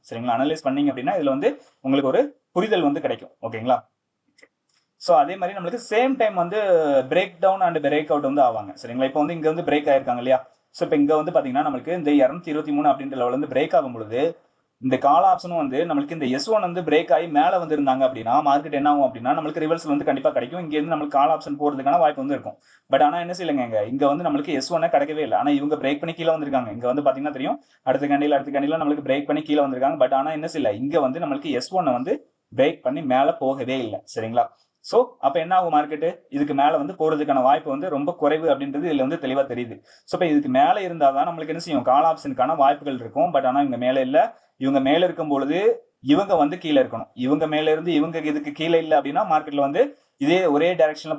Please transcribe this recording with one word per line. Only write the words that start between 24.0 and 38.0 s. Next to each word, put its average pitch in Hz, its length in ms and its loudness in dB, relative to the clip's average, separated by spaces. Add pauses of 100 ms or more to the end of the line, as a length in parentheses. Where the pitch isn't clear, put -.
வந்து 170 160 -2
நம்மளுக்கு 147 320 -2
எஸ் 135 180 -6
ஒன்னை 165 180 0
கிடைக்கவே 151 320 0
இல்லை. 101 140 0
ஆனா 143 180 2
இவங்க 147 240 -2
பிரேக் 139 180 -2
பண்ணி 165 180 -6
கீழே 165 140 0
வந்திருக்காங்க. 135 420 -2
இங்க 120 160 -4
வந்து 143 160 -2
பாத்தீங்கன்னா 135 300 -2
தெரியும், 165 200 -4 (320)
அடுத்த 139 220 0
கேண்டில், 143 260 2
அடுத்த 139 180 -6
கேண்டில் 143 260 0
நம்மளுக்கு 147 260 -2
பிரேக் 139 220 0
பண்ணி 151 180 -2
கீழே 147 180 2
வந்திருக்காங்க. 135 380 -2
But 131 160 2
ஆனா 151 180 -2
என்ன 156 180 -6
செய்யல, 120 280 0
இங்க 143 120 -2 (120)
வந்து 165 180 -6
நம்மளுக்கு 143 360 -4
எஸ் - 180 -10
ஒன்னை 147 180 2
வந்து 156 180 -4 (440)
பிரேக் 147 260 2
பண்ணி 147 180 -4 (120)
மேல 139 280 2
போகவே 135 340 -2 (100)
இல்லை, 110 140 -8 (140)
சரிங்களா? 113 300 0 (460)
So 208 60 2 (300)
அப்ப 139 80 0 (100)
என்ன 180 120 -2
ஆகும் 170 220 2
மார்க்கெட்டு, 151 300 -2 (260)
இதுக்கு 143 280 -2
மேல 151 100 4 (100)
வந்து 147 180 -8
போறதுக்கான 147 480 2
வாய்ப்பு 151 260 2
வந்து 147 120 -6 (100)
ரொம்ப 147 120 -4 (140)